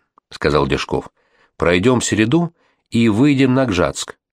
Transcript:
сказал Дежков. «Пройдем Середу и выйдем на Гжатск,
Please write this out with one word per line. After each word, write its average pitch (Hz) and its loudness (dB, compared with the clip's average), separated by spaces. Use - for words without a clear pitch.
сказал 73 0
Дежков. 67 -4
«Пройдем 92 2
Середу 123 0
и 117 2
выйдем 131 2
на 135 0
Гжатск, 87 -4